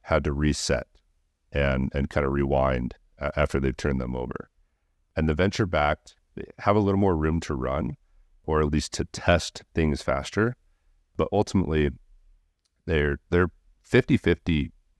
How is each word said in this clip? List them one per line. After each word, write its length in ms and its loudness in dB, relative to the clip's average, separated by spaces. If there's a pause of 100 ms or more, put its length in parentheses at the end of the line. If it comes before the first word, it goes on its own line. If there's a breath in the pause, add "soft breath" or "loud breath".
had 240 0
to 60 0
reset 560 0 (640)
and, 420 0
and 160 -2
kind 160 0
of 60 0
rewind 640 0 (240)
a-, 180 -6
after 240 0
they've 180 -2
turned 220 -2
them 160 -6
over. 360 -10 (640)
And 120 0
the 60 2
venture-backed 800 0 (440)
have 160 2
a 40 4
little 200 2
more 160 4
room 260 2
to 140 -4
run, 420 -4 (460)
or 180 0
at 100 2
least 220 -2
to 120 -4
test 580 0 (100)
things 280 0
faster. 540 -2 (600)
But 140 0
ultimately, 600 2 (920)
they're, 340 0 (100)
they're 200 2 (340)
fifty 320 2
fifty 560 0 (280)